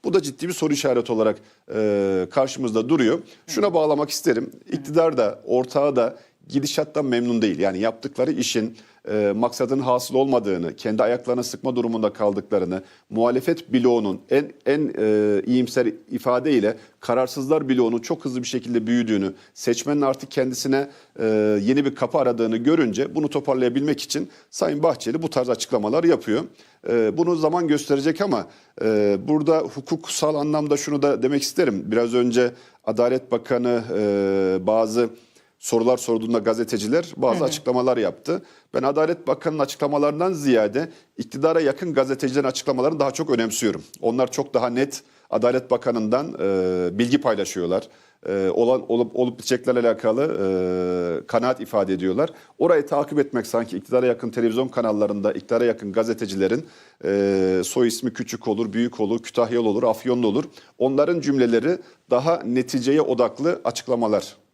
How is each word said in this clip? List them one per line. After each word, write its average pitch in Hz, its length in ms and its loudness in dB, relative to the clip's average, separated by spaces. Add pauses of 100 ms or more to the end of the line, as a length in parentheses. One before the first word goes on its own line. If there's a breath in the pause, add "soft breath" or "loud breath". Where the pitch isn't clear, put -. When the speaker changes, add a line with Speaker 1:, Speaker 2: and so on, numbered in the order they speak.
Speaker 1:
Bu 175 100 0
da 180 80 4
ciddi 147 260 -8
bir 180 40 -6
soru 156 200 -2
işareti 123 400 0
olarak, 110 240 2 (380 soft breath)
e, 98 560 0
karşımızda 123 580 0
duruyor. 135 300 4 (280 loud breath)
Şuna - 280 0
bağlamak 151 360 2
isterim. 123 400 -2 (220)
İktidar 147 440 0
da, 110 300 0
ortağı 127 500 0
da 113 200 2 (320 loud breath)
gidişattan 147 560 -2
memnun 120 380 0
değil. 90 160 0
Yani 92 200 0
yaptıkları 123 540 -2
işin, 117 440 -2 (340 loud breath)
e, 104 260 2
maksadın 120 420 0
hasıl 123 360 0
olmadığını, 104 600 0
kendi 110 260 -2
ayaklarına 123 400 0
sıkma 123 340 -6
durumunda 113 360 0
kaldıklarını, 95 680 -2 (280 loud breath)
muhalefet 127 600 0
bloğunun 120 480 2 (100)
en, 147 220 2 (140)
en, 143 320 0
e, 107 480 2
iyimser 123 400 2 (240)
ifadeyle 123 680 0 (240 loud breath)
kararsızlar 131 680 0
bloğunun 120 300 2
çok 156 260 -6
hızlı 127 180 -6
bir 123 40 -8
şekilde 117 400 -4
büyüdüğünü, 110 460 0 (220 loud breath)
seçmenin 147 460 -2
artık 135 300 -2
kendisine, 135 580 0 (320 loud breath)
e, 113 40 -2 (380)
yeni 135 220 2
bir 139 100 -2
kapı 127 240 -2
aradığını 117 380 2
görünce 127 580 0
bunu 151 160 -2
toparlayabilmek 139 720 0
için - 280 -6 (220 loud breath)
Sayın 151 320 -2
Bahçeli 156 400 0
bu 160 80 -4
tarz 123 180 0
açıklamalar 120 560 0
yapıyor. 131 400 2 (440 soft breath)
E, 113 300 2
bunu 170 180 2
zaman 160 320 0
gösterecek 147 520 0
ama, 135 260 0 (360 loud breath)
e, 104 360 2 (100)
burada 151 300 2
hukuksal 156 760 -2
anlamda 147 420 0
şunu 143 260 -2
da 131 200 2
demek 139 200 0
isterim. 123 440 0
Biraz 117 280 0
önce 123 360 4 (340 loud breath)
Adalet 120 480 0
Bakanı, 120 520 0 (140)
e, 98 680 2
bazı 113 440 2 (540 loud breath)
sorular 117 320 2
sorduğunda 113 420 -2
gazeteciler 113 800 -2
bazı 127 220 0
Speaker 2:
Hı 156 60 0
hı. 131 40 0
Speaker 1:
açıklamalar 127 480 0
yaptı. 113 460 -4 (320 loud breath)
Ben 127 80 0
Adalet 156 440 0
Bakanı'nın 151 360 -2
açıklamalarından 147 680 -2
ziyade 131 560 2 (300 loud breath)
iktidara 156 420 0
yakın 175 340 -2
gazetecilerin 135 520 0
açıklamalarını 135 540 -2
daha 139 100 2
çok 147 200 -6
önemsiyorum. 113 520 0 (180)
Onlar 123 320 0
çok - 220 -6
daha 123 160 2
net 131 320 -2 (280 soft breath)
Adalet 123 400 0
Bakanı'ndan, 120 720 0
e, 92 580 0
bilgi 123 220 2
paylaşıyorlar. 98 680 -2 (400 soft breath)
E, 95 200 0
olan, 120 440 0
olup, 117 240 0
olup 123 220 0
biteceklerle 123 420 0
alakalı, 117 420 0
e, 101 240 -2 (800)
kanaat 123 340 0
ifade 95 320 0
ediyorlar. 95 380 0 (280 loud breath)
Orayı 156 280 2
takip 147 320 -2
etmek 131 280 -2
sanki 113 300 -4
iktidara 127 300 0
yakın 120 240 -2
televizyon 120 380 0
kanallarında, 104 640 0
iktidara 117 320 -2
yakın 110 280 -2
gazetecilerin, 107 760 0 (380 loud breath)
e, 95 600 2
soy 123 240 0
ismi 117 240 -4
küçük - 360 -8
olur, 110 240 -2
büyük 117 280 -2
olur, 110 220 0
Kütahyalı 117 460 0
olur, 104 140 0
Afyonlu 123 440 0
olur. 120 180 0 (340 loud breath)
Onların 143 420 2
cümleleri 135 580 2 (320 loud breath)
daha 131 340 2
neticeye 127 580 0
odaklı 127 600 0
açıklamalar 117 720 -2 (180)